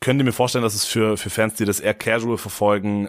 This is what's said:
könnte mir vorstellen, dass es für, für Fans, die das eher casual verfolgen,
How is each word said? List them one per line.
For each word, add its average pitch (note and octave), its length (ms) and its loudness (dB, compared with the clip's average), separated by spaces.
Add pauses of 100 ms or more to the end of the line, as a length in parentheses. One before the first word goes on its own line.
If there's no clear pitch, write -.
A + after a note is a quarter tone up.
könnte C3+ 240 2
mir A#2+ 80 2
vorstellen, B2+ 300 0
dass A2 120 0
es G2 100 -2
für, A2 320 2
für G2+ 140 -8
Fans, A2 240 0
die A2 100 0
das G2 160 0
eher G#2 140 0
casual A2+ 420 -2
verfolgen, G#2 720 0